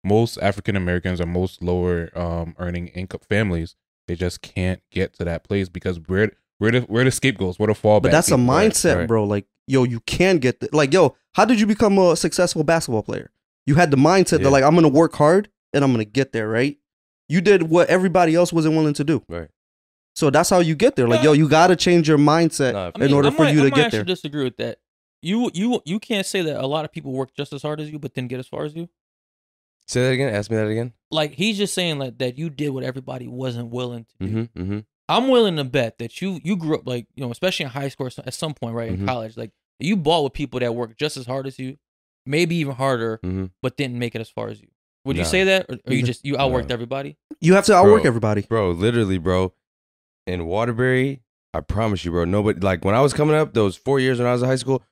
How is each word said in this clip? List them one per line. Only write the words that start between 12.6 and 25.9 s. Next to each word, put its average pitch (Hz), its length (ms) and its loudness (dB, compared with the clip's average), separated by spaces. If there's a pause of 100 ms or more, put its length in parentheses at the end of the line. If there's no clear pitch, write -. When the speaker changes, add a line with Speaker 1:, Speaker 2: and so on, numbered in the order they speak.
Speaker 2:
basketball 147 400 0
player? - 280 -10 (340)
You 135 100 2
had 175 140 6
the 135 80 4
mindset 170 400 4
that, - 60 2
Speaker 3:
Yeah. 139 60 4
Speaker 2:
like, 135 140 4
"I'm 151 120 6
gonna 165 140 6
work 156 260 4
hard 175 340 2 (240)
and 143 100 2
I'm 131 80 2
gonna 110 140 0
get 127 260 -2
there," 110 180 -4
right? 131 280 -2 (520)
You 175 120 2
did 190 220 6
what 160 260 4
everybody 175 460 4
else 175 180 2
wasn't 160 220 2
willing 151 200 2
to 147 80 -4
do. 143 240 -2
Speaker 3:
Right. 82 220 -12 (680)
Speaker 2:
So 151 140 2
that's 147 220 4
how 185 80 6
you 160 160 2
get 214 200 2
there. 123 120 2
Like, 123 140 4
Speaker 4:
Yeah. 139 80 2
Speaker 2:
yo, 151 40 6
you 151 160 4
gotta 170 260 6
change 170 320 2
your 156 120 4
mindset 147 540 2
Speaker 3:
Nah, 92 200 -6
Speaker 4:
I - 60 -14
mean, 139 100 2
Speaker 2:
in 143 60 4
order 143 140 4
Speaker 4:
I - 20 2
Speaker 2:
for 302 140 2
Speaker 4:
might, 262 80 2
Speaker 2:
you 151 80 4
Speaker 4:
I - 20 6
Speaker 2:
to - 60 6
Speaker 4:
might - 60 0
Speaker 2:
get 240 100 4
Speaker 4:
actually 220 140 -4
Speaker 2:
there. 202 60 -4
Speaker 4:
disagree 151 380 -6
with 123 140 -6
that. 117 220 -8 (440)
You, 214 300 -2
you, 220 320 -2
you 190 140 -6